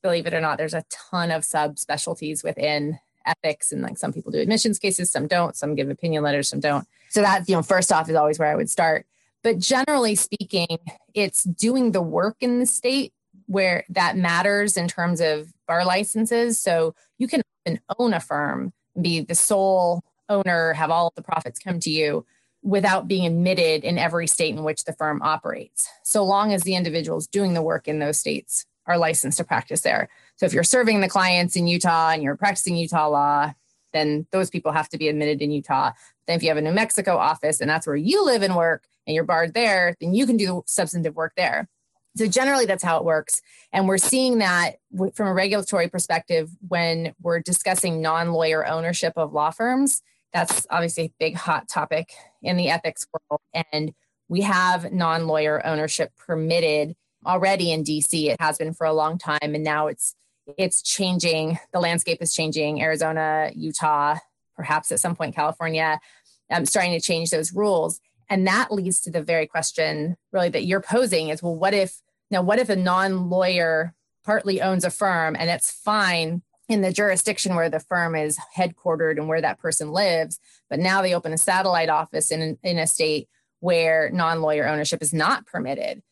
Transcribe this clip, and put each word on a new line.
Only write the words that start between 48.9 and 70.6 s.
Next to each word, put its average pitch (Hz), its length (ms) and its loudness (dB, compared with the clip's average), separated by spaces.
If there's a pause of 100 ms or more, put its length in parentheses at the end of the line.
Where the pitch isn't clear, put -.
of 160 180 -2
law 151 160 0
firms. 254 540 0 (280)
That's - 380 -2
obviously 165 360 -2
a 165 140 -10
big 160 160 -2
hot 165 320 -2
topic 156 460 -4 (280)
in 180 140 -2
the 175 140 2
ethics 165 420 -2
world. - 300 -6 (320)
And 156 200 -2 (360)
we 175 120 0
have 185 520 2
non-lawyer 160 720 0
ownership 156 500 -2
permitted 160 800 0 (300)
already 180 460 2
in 156 120 0
D 151 160 -2
C. 151 300 0
It - 100 -2
has 156 180 0
been 160 160 -4
for 165 140 -2
a 156 60 2
long 156 240 0
time. 151 240 -4
And 151 220 -4
now 151 240 0
it's, - 280 -6 (420)
it's 185 240 0
changing. 165 760 0 (140)
The 180 80 0
landscape 170 400 0
is 165 120 -2
changing. 151 480 -2
Arizona, 156 720 0
Utah, 156 640 0 (360)
perhaps 151 380 -4
at - 80 0
some 170 160 -2
point 156 180 -6
California, 160 640 -2 (500)
um, 170 160 0
starting 180 280 2
to 165 80 -2
change 165 280 -2
those 160 220 -2
rules. 180 480 0 (300)
And 190 180 2
that 208 240 2
leads 190 300 -2
to 175 100 -10
the 165 100 -2
very 156 260 0
question 156 680 -2 (160)
really 180 180 2
that 127 140 -2